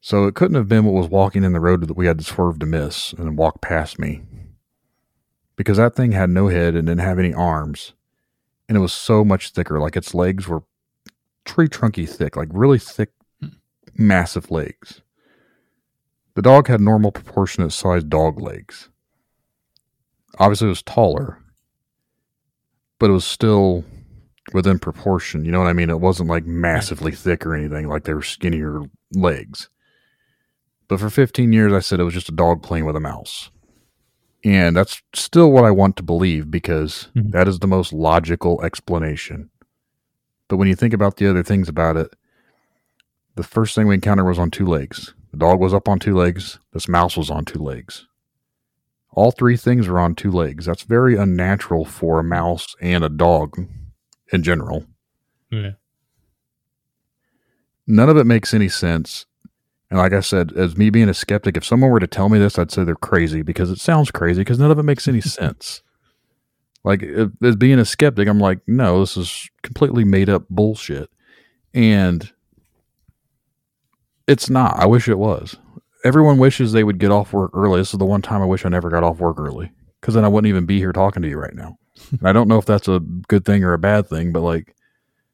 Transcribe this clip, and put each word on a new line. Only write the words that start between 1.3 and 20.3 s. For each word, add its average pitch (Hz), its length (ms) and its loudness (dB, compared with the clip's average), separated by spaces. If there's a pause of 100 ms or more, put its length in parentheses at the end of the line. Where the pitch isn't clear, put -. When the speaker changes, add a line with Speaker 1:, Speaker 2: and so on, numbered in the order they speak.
Speaker 1:
in 92 100 2
the 85 60 -2
road 85 280 0
that 80 100 -8
we 90 80 -2
had 80 140 0
to 78 40 -10
swerve 87 360 -4
to 78 80 -6
miss 76 460 -6
and 78 240 -8
walk 80 240 -2
past 80 360 -6
me, 73 240 -8 (1300)
because 98 220 0
that 117 180 2
thing 123 160 0
had 92 180 0
no 92 200 2
head 85 260 0
and 80 120 -2
didn't 85 140 -2
have 92 160 -2
any 90 160 0
arms. 78 600 -6 (760)
And 110 80 0
it 98 40 2
was 87 120 -2
so 107 320 2
much 98 260 0
thicker. 78 280 -4
Like, 76 160 -4
its - 180 -8
legs 92 340 -2
were 80 160 -6 (840)
tree 160 240 0
trunky 104 380 -4
thick, - 280 -6
like, 78 160 -8
really 123 260 4
thick, - 340 -6 (300)
Speaker 2:
Hmm. 143 60 -14 (480)
Speaker 1:
massive 92 560 0
legs. - 500 -10 (1300)
The - 80 -4
dog 135 240 8
had 120 140 2
normal 104 300 2
proportionate - 600 -4
sized 87 400 -2
dog 78 280 0
legs. - 500 -16 (1500)